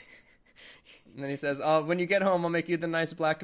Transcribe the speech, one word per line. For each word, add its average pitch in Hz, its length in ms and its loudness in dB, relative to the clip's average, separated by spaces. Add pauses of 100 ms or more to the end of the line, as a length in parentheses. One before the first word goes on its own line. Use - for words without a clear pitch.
(1160)
And 135 60 -12
then 139 80 -6
he 139 60 -4
says, 143 240 -4
"Uh, 156 220 4
when 175 180 0
you 175 60 0
get 196 160 2
home, 180 220 2
I'll 170 60 0
make 170 180 0
you 170 80 0
the 165 120 -2
nice 165 240 -2
black 156 320 0